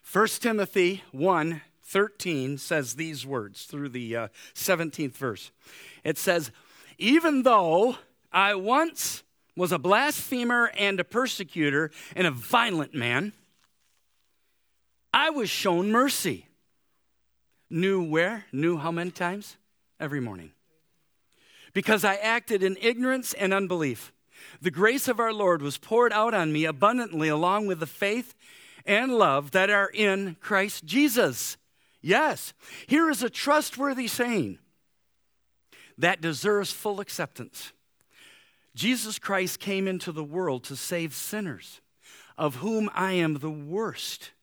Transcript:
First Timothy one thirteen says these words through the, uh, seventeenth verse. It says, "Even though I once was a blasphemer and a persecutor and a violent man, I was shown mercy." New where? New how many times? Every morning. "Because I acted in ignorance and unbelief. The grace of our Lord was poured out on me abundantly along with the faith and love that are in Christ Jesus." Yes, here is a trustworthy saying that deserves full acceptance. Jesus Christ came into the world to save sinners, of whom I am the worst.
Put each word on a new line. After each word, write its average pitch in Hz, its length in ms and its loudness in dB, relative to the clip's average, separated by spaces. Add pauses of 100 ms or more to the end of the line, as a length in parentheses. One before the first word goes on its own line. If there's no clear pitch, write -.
First - 400 0
Timothy 196 680 0
one 160 500 0 (220)
thirteen 156 720 -2
says 135 360 -4
these 147 300 -8
words 113 400 -8
through 143 260 -10
the, 117 260 -6
uh, 113 120 -4 (240)
seventeenth 160 640 -2
verse. - 360 -6 (500)
It 156 160 -4
says, 170 320 0 (480)
"Even 277 460 4
though 208 540 4 (340)
I 196 240 4
once 262 680 0 (340)
was 175 160 0
a 170 60 0
blasphemer 240 1000 2
and 196 220 2
a 170 40 -2
persecutor 156 840 -2 (240)
and 180 120 2
a 156 40 4
violent 165 640 0
man, 131 380 0 (1800)
I 285 180 4
was 262 200 -2
shown 185 400 2
mercy." 226 560 2 (1200)
New 185 340 2
where? 170 500 0
New 160 260 0
how 160 120 -4
many 170 200 -4
times? 190 460 -6 (420)
Every 147 220 -6
morning. 92 320 -10 (1200)
"Because 208 320 2
I 196 100 4
acted 214 480 0
in 190 180 0
ignorance 247 540 0
and 190 180 0
unbelief. 170 600 -2 (500)
The 180 80 0
grace 220 380 2
of 233 120 0
our 226 120 2
Lord 185 280 2
was 143 160 -4
poured 233 360 2
out 220 200 2
on 165 200 2
me 156 120 0
abundantly 160 640 2
along 180 380 2
with 180 140 -2
the 160 60 -4
faith 214 480 -4 (520)
and 233 320 2
love 143 320 4
that 190 180 4
are 202 240 2
in 196 480 0
Christ 202 440 -2
Jesus." 214 720 0 (460)
Yes, 220 520 0 (320)
here 320 240 4
is 226 120 -2
a 247 60 -2
trustworthy 269 800 0
saying 208 500 -2 (1400)
that 170 240 2
deserves 185 500 0
full 202 260 -6
acceptance. - 760 -10 (1000)
Jesus 214 440 -2
Christ 190 420 -2
came 190 260 -2
into 185 240 -4
the 156 140 -8
world 147 400 -4
to 139 120 -12
save 165 360 -6
sinners, 185 680 -8 (560)
of 143 180 -2
whom 208 380 -2
I 190 180 0
am 160 280 0
the 156 100 -6
worst. 156 800 -8 (120)